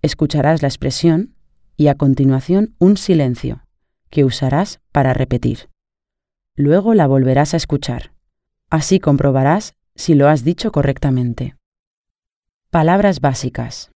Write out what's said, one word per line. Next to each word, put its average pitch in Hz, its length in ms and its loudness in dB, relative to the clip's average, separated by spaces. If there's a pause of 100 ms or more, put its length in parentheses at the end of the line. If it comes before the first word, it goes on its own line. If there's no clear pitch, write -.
Escucharás 151 580 -2
la 147 80 -2
expresión 160 640 -2 (420)
y 147 120 2
a 139 60 2
continuación 139 840 0
un 190 200 4
silencio 127 640 -2 (480)
que 143 140 2
usarás 135 560 -2 (120)
para 131 220 2
repetir. 123 560 -4 (880)
Luego 190 380 2
la 180 120 4
volverás 135 480 2
a 170 40 0
escuchar. 135 560 -6 (560)
Así 196 300 0
comprobarás 139 760 0 (200)
si - 200 0
lo 139 140 6
has 147 160 2
dicho 175 280 -2
correctamente. 131 840 -2 (1120)
Palabras 170 500 2
básicas. 127 760 -6